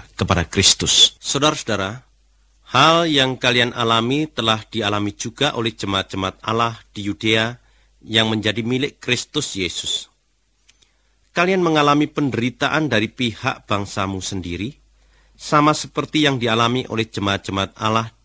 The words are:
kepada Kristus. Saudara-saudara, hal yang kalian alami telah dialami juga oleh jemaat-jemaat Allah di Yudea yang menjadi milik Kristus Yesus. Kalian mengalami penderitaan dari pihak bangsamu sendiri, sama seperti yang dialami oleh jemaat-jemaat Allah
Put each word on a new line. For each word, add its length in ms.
kepada 320
Kristus. 720
Saudara-saudara, 800
hal 400
yang 240
kalian 400
alami 560
telah 320
dialami 560
juga 400
oleh 160
jemaat-jemaat 720
Allah 320
di 160
Yudea 480
yang 240
menjadi 320
milik 400
Kristus 560
Yesus. 480
Kalian 240
mengalami 480
penderitaan 800
dari 240
pihak 560
bangsamu 560
sendiri, 480
sama 320
seperti 560
yang 160
dialami 480
oleh 160
jemaat-jemaat 720
Allah 320